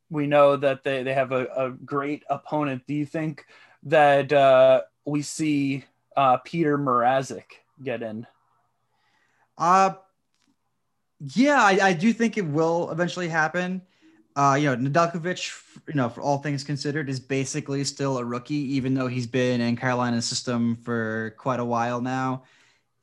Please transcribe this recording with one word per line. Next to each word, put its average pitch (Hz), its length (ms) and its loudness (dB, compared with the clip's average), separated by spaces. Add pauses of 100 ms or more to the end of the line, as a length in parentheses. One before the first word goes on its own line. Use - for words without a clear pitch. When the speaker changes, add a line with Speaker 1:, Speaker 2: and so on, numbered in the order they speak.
Speaker 1:
we 147 200 -4
know 143 260 6
that 135 300 -2
they, 135 180 -2
they 131 120 -4
have 131 180 0
a, 127 140 0
a 131 240 -4
great 139 600 -6
opponent. 143 560 -4
Do 147 80 -6
you 147 100 -2
think 156 400 -6 (400)
that, 143 480 4
uh, 131 500 6 (220)
we 147 180 -4
see, 139 640 -4 (320)
uh, 135 200 4
Peter 156 420 -2
Mrazek 127 640 0 (400)
get 120 200 -8
in? 110 220 -10 (1300)
Speaker 2:
Uh, 185 360 4 (1400)
yeah, 269 260 4
I, 196 220 6
I 190 100 4
do 180 200 2
think 220 260 -2
it 196 80 -2
will 165 460 0
eventually 175 360 -4
happen. 180 540 -2 (520)
Uh, 139 240 4
you 147 60 2
know, 135 120 2
Nedeljkovic, 170 840 -2 (280)
you 160 60 -8
know, 127 140 0
for 113 140 -12
all 143 160 0
things 139 260 -6
considered, 143 460 -6
is 131 100 -6
basically 139 640 -6
still 139 320 -4
a 123 80 -6
rookie, 120 300 -6
even 135 400 -2
though 131 120 0
he's 123 200 -4
been 123 340 0
in 117 160 0
Carolina's 123 480 -2
system 117 520 -2
for 113 600 -6
quite 127 240 -4
a 120 40 -4
while 120 360 -2
now. 131 440 -4 (580)